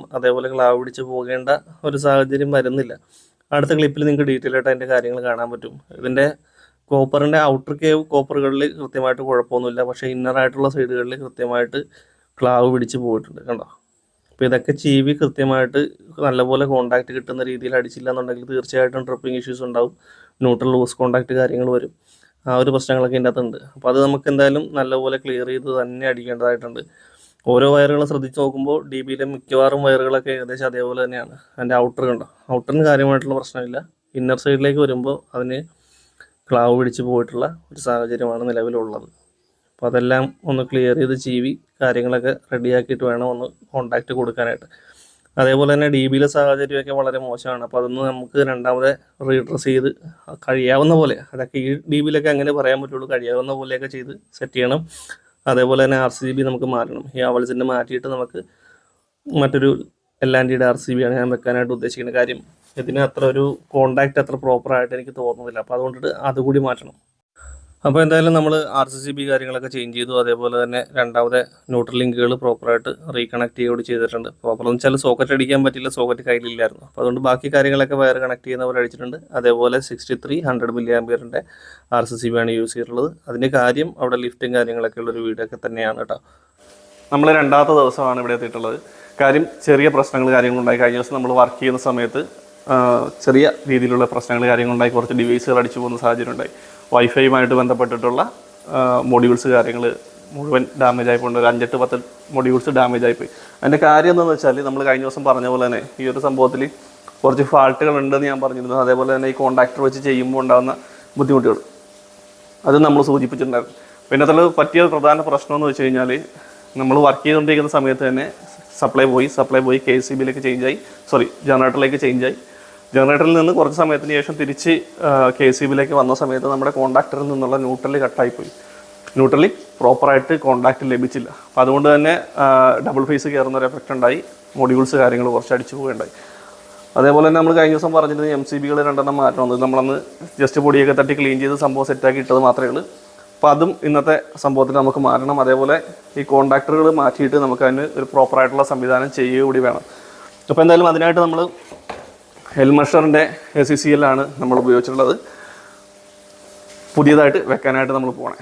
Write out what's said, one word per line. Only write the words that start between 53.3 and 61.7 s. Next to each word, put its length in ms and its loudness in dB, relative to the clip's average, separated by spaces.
പോലെയൊക്കെ 340 -8
ചെയ്ത് 180 -14
സെറ്റ് 200 -12
ചെയ്യണം. 220 0
അതേപോലെ 340 2
തന്നെ 220 2
ആർ 100 0
സി 220 -8
ബി 100 -2
നമുക്ക് 260 -4
മാറ്റണം. 320 -6
ഈ 100 -4
അവൽസിൻ്റെ 440 -2
മാറ്റിയിട്ട് 420 -6
നമുക്ക് 260 -10
മറ്റൊരു 280 2
എൽ 140 0
ആൻഡ് 120 0
ഡിയുടെ 180 2
ആർ 140 0
സി 140 -8
ബി 100 -2
ആണ് 120 -2
ഞാൻ 160 -2
വെക്കാനായിട്ട് 420 -4